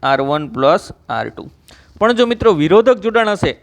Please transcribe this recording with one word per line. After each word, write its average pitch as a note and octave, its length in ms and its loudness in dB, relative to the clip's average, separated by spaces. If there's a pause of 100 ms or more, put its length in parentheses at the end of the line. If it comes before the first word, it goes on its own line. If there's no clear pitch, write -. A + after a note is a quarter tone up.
આર C3+ 160 0 (120)
વન D3+ 240 -4
પ્લસ C#3 380 0 (160)
આર A2+ 220 -6
ટુ. - 200 -18 (480)
પણ A#3 200 0
જો B3 80 4
મિત્રો A#3 260 2 (100)
વિરોધક G#3+ 420 4
જોડાણ A3 300 0
હશે D#3+ 180 -4 (100)